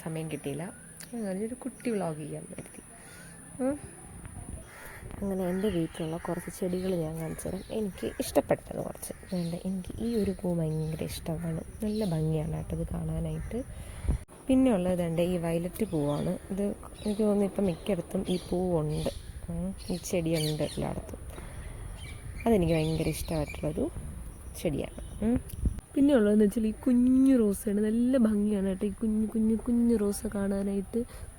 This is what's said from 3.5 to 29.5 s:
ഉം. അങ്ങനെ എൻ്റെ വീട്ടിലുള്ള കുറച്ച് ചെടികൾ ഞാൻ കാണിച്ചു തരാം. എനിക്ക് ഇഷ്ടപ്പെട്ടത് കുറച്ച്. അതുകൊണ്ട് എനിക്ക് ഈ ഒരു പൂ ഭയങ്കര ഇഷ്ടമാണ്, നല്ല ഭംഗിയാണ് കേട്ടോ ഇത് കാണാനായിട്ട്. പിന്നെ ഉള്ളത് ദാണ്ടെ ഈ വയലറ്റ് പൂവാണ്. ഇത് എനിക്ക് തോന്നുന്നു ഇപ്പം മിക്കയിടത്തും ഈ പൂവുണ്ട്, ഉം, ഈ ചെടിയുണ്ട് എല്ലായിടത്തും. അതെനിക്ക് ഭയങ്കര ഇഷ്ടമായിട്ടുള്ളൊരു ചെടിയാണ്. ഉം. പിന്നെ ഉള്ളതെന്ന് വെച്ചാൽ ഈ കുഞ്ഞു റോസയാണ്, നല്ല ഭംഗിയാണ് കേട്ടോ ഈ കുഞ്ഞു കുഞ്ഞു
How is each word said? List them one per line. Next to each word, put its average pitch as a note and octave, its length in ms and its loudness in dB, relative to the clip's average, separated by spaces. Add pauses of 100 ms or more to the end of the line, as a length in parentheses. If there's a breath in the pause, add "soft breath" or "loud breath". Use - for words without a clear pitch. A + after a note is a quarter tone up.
ഉം. C#4+ 120 0 (1400 loud breath)
അങ്ങനെ F#3+ 300 -2
എൻ്റെ F#3+ 240 0
വീട്ടിലുള്ള E3 500 -2
കുറച്ച് F3 320 -4
ചെടികൾ F#3 340 -2 (120)
ഞാൻ D#3 160 -4
കാണിച്ചു D#3+ 280 -6
തരാം. F#3 140 -6 (160)
എനിക്ക് G#3+ 300 -4 (160)
ഇഷ്ടപ്പെട്ടത് - 640 2
കുറച്ച്. - 340 -10
അതുകൊണ്ട് F3 340 -2 (120)
എനിക്ക് F#3+ 240 -4 (140)
ഈ A#3 40 0 (120)
ഒരു G3 180 0
പൂ F3+ 180 -2
ഭയങ്കര D#3 540 -2
ഇഷ്ടമാണ്, E3 500 -4 (220)
നല്ല G#3+ 180 -2 (100)
ഭംഗിയാണ് D#3 460 0
കേട്ടോ E3 200 -4
ഇത് E3 140 -2
കാണാനായിട്ട്. D#3+ 680 -4 (880 loud breath)
പിന്നെ C4 280 8
ഉള്ളത് F3+ 260 4
ദാണ്ടെ E3+ 220 2 (100)
ഈ F3+ 120 2
വയലറ്റ് E3+ 480 0
പൂവാണ്. D3 400 2 (200)
ഇത് G3 100 0 (400)
എനിക്ക് G#3 240 2
തോന്നുന്നു G3+ 240 4
ഇപ്പം G3+ 180 2
മിക്കയിടത്തും F3 520 0 (120)
ഈ - 20 4 (140)
പൂവുണ്ട്, D#3+ 600 2 (420)
ഉം, F3 180 -2 (240)
ഈ - 20 0 (140)
ചെടിയുണ്ട് D#3 580 2
എല്ലായിടത്തും. - 540 -4 (1200 loud breath)
അതെനിക്ക് F3 320 6
ഭയങ്കര D#3+ 400 2
ഇഷ്ടമായിട്ടുള്ളൊരു D#3+ 680 -2 (760)
ചെടിയാണ്. - 420 -4 (260)
ഉം. B3 120 2 (560)
പിന്നെ C#4+ 240 6
ഉള്ളതെന്ന് G#3 280 8
വെച്ചാൽ A3 260 2
ഈ - 20 -4 (100)
കുഞ്ഞു B3+ 560 8
റോസയാണ്, G3+ 460 2
നല്ല A#3+ 260 4 (140)
ഭംഗിയാണ് G#3 460 4
കേട്ടോ F#3 180 -2
ഈ - 100 -8
കുഞ്ഞു A3 320 2
കുഞ്ഞു A3 320 4